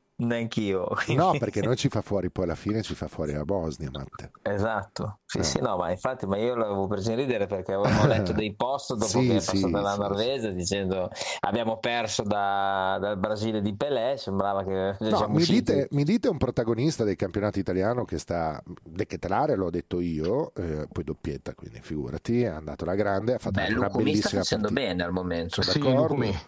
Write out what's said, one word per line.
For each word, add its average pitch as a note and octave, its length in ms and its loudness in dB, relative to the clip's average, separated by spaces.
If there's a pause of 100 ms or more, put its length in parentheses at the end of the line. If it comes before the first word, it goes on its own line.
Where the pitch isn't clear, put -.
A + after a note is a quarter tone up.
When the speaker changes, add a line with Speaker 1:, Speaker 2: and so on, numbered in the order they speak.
(160)
Speaker 1:
Neanch'io, A2+ 640 0
Speaker 2:
No, F#2+ 140 -2
Speaker 1:
quindi D3 440 4
Speaker 2:
perché G#2 240 0
noi A2+ 120 2
ci B2+ 140 2
fa G#2+ 120 0
fuori, F#2 280 0
poi F#2 140 -2
alla E2+ 120 0
fine G#2 280 -2
ci F#2 100 -6
fa E2+ 140 -6
fuori D2+ 260 -4
la D2+ 100 -2
Bosnia, D#2+ 480 -2
Matte. - 400 -12 (120)
Speaker 1:
Esatto, G2+ 800 -2
sì, - 140 -4
Speaker 2:
Eh. F#3 40 0
Speaker 1:
sì, - 160 0
no, A2 160 0
ma F2 140 0
infatti, A2+ 380 -2
ma G2 100 2
io A#2+ 180 2
l'avevo G2+ 320 0
preso G2+ 220 -2
in A2+ 80 0
ridere A#2+ 300 0
perché F#2+ 260 -4
avevamo G#2 320 4
Speaker 2:
<laughs> - 20 6
Speaker 1:
letto G#2+ 240 2
dei G#2+ 220 0
post C3+ 400 -2
dopo A2 140 -2
Speaker 2:
Sì, B2+ 200 4
Speaker 1:
che A2+ 100 6
è - 20 2
Speaker 2:
sì, F#2+ 200 2
Speaker 1:
passata F#2+ 220 2
la G2+ 120 2
Speaker 2:
sì, G2+ 60 0
Speaker 1:
Norvegia, A2 500 0
Speaker 2:
sì. F#2+ 40 -4
Speaker 1:
dicendo: F#2 560 0 (300)
"Abbiamo A2+ 400 0
perso A#2 420 0
da, G2 800 0
dal G2+ 160 -2
Brasile G#2+ 440 0
di G2+ 140 0
Pelé", C3+ 400 0
sembrava G2 480 -2
che F#2+ 360 -2
Speaker 2:
No, A2 180 0
Speaker 1:
siamo - 160 0
Speaker 2:
mi D#3+ 80 4
Speaker 1:
usciti. F3 140 4 (180)
Speaker 2:
dite, C#3 180 2
mi C#3+ 120 2
dite G#3+ 260 2
un E3+ 80 0
protagonista A#2+ 640 0
del G2+ 120 2
campionato G2+ 420 -2
italiano G2 480 0
che E2 140 -4
sta, E2 420 -2 (220)
De E2+ 240 -6
Ketelare A2 480 0
l'ho F#2 160 0
detto F2 280 -2
io, F2 540 -2
eh, D2+ 360 -4
poi - 140 -6
doppietta, D2 520 -6
quindi - 260 -14
figurati, D#2 640 -2
è - 40 2
andato D#2 360 -6
alla E2+ 120 0
grande, G2+ 380 2
ha A2+ 60 0
fatto G2 160 -4
Speaker 1:
Beh, G2 80 0
Speaker 2:
anche G2 100 0
una G2+ 140 2
Speaker 1:
Lucumi A2+ 160 2
sta - 80 4
Speaker 2:
bellissima G#2 320 2
Speaker 1:
facendo G#2 240 0
Speaker 2:
partita. A2 220 -2
Speaker 1:
bene F2+ 140 0
al E2+ 80 -2
momento. F2+ 520 -2
Speaker 2:
Sono - 100 2
Speaker 3:
Sì, D3+ 60 2
Speaker 2:
d'accordo. C3+ 220 4
Speaker 3:
Lucumi. C3 360 2 (100)